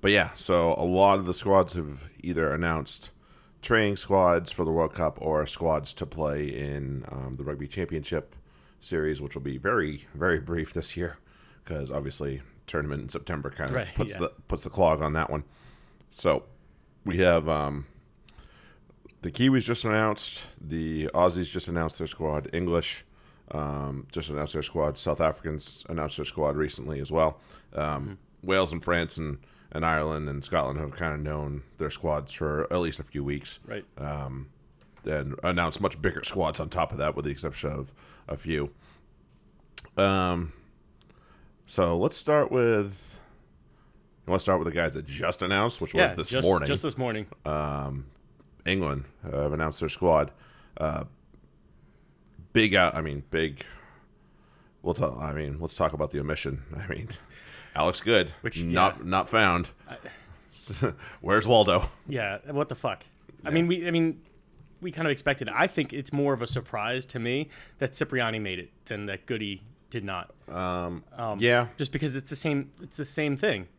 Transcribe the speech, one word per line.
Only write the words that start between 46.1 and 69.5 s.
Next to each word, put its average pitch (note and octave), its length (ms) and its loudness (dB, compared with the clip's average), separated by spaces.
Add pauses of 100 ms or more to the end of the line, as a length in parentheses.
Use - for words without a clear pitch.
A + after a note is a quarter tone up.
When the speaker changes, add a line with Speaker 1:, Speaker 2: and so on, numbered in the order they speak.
Speaker 1:
was F2 60 -6
this - 120 -2
Speaker 2:
just, B2+ 180 2
Speaker 1:
morning. D3+ 200 6
Speaker 2:
just C#3 160 0
this D3 140 -4
morning. A2 280 -2 (200)
Speaker 1:
Um, C#2+ 600 -4 (600)
England, D#2+ 380 0 (220)
uh, C#2 60 -6 (100)
have D2 120 0
announced D#2 280 -2
their D#2+ 80 -2
squad. D#2+ 420 4 (460)
Uh, D#2 260 -2 (1500)
big A2 200 6
out, F#2 220 6
I D#2+ 60 -2
mean, C#2+ 300 -4
big. D#2+ 340 0 (1160)
We'll E2+ 120 -2
talk, C#2 260 -2
I D2+ 140 -6
mean, D2 260 -4
let's E2 160 -6
talk D#2+ 160 2
about D2 200 -2
the C#2+ 100 -4
omission. C#2 480 -4
<laughs> D2+ 80 -10
I F#2+ 100 -10
mean, - 220 -8 (640)
Alex D#2+ 260 2
Goode, G2 300 4 (100)
Speaker 2:
Which, E2+ 200 -4
Speaker 1:
not, F2+ 360 4
Speaker 2:
yeah. - 80 -14
Speaker 1:
not F#2 240 2
found. F#2 400 4 (180)
Speaker 2:
I - 100 -14 (540)
Speaker 1:
<laughs> - 420 -4 (280)
Where's G#2 260 4
Waldo? G2+ 420 8 (180)
Speaker 2:
Yeah, G#2+ 320 -4 (120)
what D3 180 -2
the B2+ 60 -6
fuck? A2 280 -4 (420)
I D3+ 40 -4
Speaker 1:
Yeah. D3 40 0
Speaker 2:
mean, E3+ 140 4
we, F3 200 0
I F3 40 0
mean, E3 300 2 (600)
we F3+ 100 -8
kind E3 160 -2
of D3 40 2
expected C3+ 380 0
it. - 60 -6
I D#3 120 4
think E3 260 -2
it's C3 180 -8
more C#3 220 2
of A#2+ 80 -2
a A#2 60 -4
surprise B2 600 -4
to B2+ 120 -8
me B2+ 300 -2 (280)
that C3 180 -2
Cipriani A#2 440 0
made F#2+ 200 -4
it F2 120 -14 (140)
than G#2 200 -6
that G2 220 -8
Goody G#2 340 -4 (300)